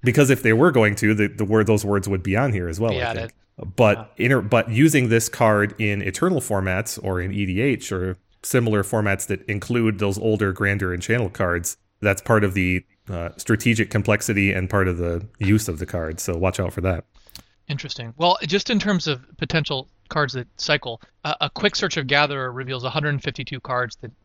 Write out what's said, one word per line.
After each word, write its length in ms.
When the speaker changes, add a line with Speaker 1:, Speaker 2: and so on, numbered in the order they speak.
Speaker 1:
Because 260
if 140
they 100
were 180
going 260
to, 180
the, 140
the 160
word, 220
those 180
words 240
would 140
be 140
on 160
here 160
as 100
well, 120
Speaker 2:
Be 120
Speaker 1:
I 80
Speaker 2:
added. 220
Speaker 1:
think. 180
But 420
Speaker 2:
Yeah. 80
Speaker 1:
inter-, 160
but 280
using 380
this 220
card 480
in 240
Eternal 380
formats 640
or 200
in 100
E 140
D 160
H 280
or 280
similar 400
formats 460
that 200
include 500
those 200
older 340
Grandeur 400
and 100
Channel 280
cards, 480
that's 180
part 240
of 80
the, 320
uh, 280
strategic 520
complexity 600
and 160
part 200
of 100
the 280
use 300
of 100
the 80
card. 340
So 160
watch 240
out 140
for 80
that. 220
Speaker 2:
Interesting. 500
Well, 240
just 260
in 100
terms 300
of 160
potential 500
cards 240
that 120
cycle, 400
uh, 160
a 80
quick 280
search 200
of 100
Gatherer 460
reveals 320
a 60
hundred 200
and 120
fifty-two 380
cards 420
that 80